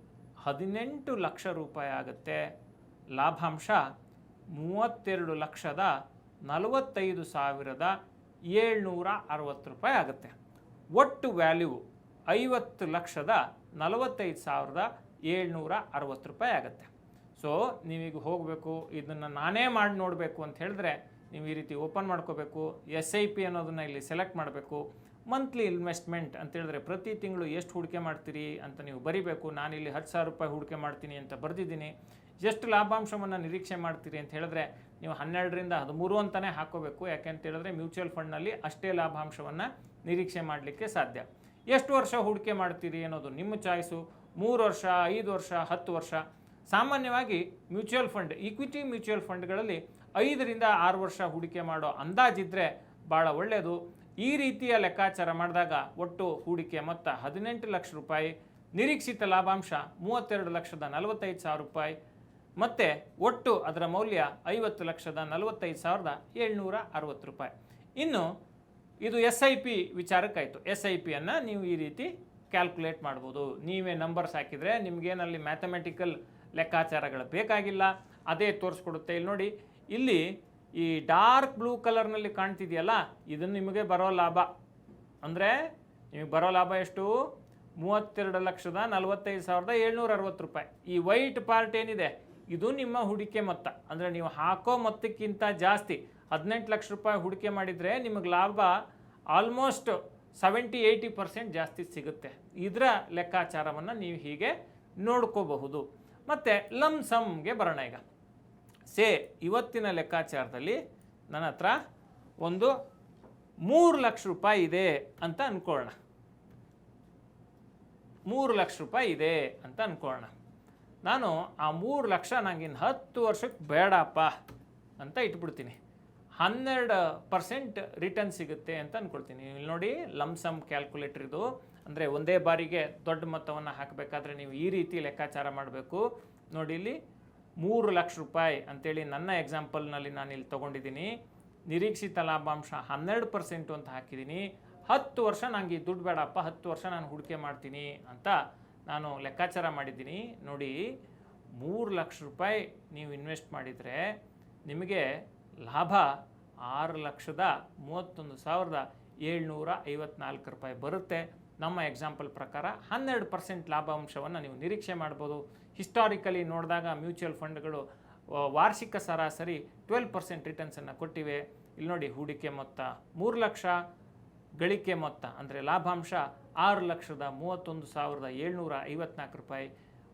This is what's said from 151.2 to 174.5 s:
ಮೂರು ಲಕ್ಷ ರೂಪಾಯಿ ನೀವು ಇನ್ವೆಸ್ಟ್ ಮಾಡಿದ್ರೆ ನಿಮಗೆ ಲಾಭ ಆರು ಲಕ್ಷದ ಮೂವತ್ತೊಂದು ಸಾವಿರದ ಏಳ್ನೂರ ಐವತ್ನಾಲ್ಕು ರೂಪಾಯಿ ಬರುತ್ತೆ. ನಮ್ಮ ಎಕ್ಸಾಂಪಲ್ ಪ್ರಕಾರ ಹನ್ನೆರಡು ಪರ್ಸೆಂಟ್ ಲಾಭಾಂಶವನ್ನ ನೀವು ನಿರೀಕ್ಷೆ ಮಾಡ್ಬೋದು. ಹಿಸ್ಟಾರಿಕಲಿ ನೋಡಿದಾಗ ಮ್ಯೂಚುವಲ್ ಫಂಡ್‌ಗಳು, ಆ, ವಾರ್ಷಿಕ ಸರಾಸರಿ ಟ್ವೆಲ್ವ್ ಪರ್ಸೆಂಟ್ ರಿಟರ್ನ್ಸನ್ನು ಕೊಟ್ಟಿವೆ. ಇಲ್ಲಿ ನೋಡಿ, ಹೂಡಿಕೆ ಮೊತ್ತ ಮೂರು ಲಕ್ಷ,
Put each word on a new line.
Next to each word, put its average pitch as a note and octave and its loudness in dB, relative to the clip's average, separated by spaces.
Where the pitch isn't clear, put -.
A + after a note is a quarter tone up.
ಮೂರು G3 -4
ಲಕ್ಷ E3 -2
ರೂಪಾಯಿ F#3 -2
ನೀವು D3 -10
ಇನ್ವೆಸ್ಟ್ D3+ -10
ಮಾಡಿದ್ರೆ C3+ -6
ನಿಮಗೆ D#3+ -4
ಲಾಭ D3+ 0
ಆರು D3 -4
ಲಕ್ಷದ D3+ -2
ಮೂವತ್ತೊಂದು D#3 -10
ಸಾವಿರದ D#3+ -2
ಏಳ್ನೂರ D#3 -4
ಐವತ್ನಾಲ್ಕು D3 -8
ರೂಪಾಯಿ C3 -10
ಬರುತ್ತೆ. E3 -6
ನಮ್ಮ F3 -2
ಎಕ್ಸಾಂಪಲ್ D3 -6
ಪ್ರಕಾರ C#3+ -8
ಹನ್ನೆರಡು A#3 -2
ಪರ್ಸೆಂಟ್ E3+ -8
ಲಾಭಾಂಶವನ್ನ D3+ -4
ನೀವು C#3 -10
ನಿರೀಕ್ಷೆ F3+ -4
ಮಾಡ್ಬೋದು. D3 -8
ಹಿಸ್ಟಾರಿಕಲಿ G3 4
ನೋಡಿದಾಗ E3 -2
ಮ್ಯೂಚುವಲ್ E3 -4
ಫಂಡ್‌ಗಳು, D#3 -8
ಆ, - -6
ವಾರ್ಷಿಕ G#3 4
ಸರಾಸರಿ E3 -2
ಟ್ವೆಲ್ವ್ - -2
ಪರ್ಸೆಂಟ್ F#3 -6
ರಿಟರ್ನ್ಸನ್ನು D3+ -10
ಕೊಟ್ಟಿವೆ. D#3 -4
ಇಲ್ಲಿ D#3 -6
ನೋಡಿ, E3 -2
ಹೂಡಿಕೆ D3 -8
ಮೊತ್ತ C#3 -10
ಮೂರು A3+ 2
ಲಕ್ಷ, G#3+ 0